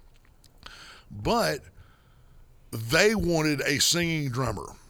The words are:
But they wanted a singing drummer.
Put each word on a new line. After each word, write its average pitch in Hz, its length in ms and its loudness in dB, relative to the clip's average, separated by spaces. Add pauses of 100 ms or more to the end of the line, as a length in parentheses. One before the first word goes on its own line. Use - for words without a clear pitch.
(1120)
But 156 500 0 (1120)
they 151 420 2
wanted 156 480 0
a 135 180 0
singing 160 500 0
drummer. 113 360 -4 (240)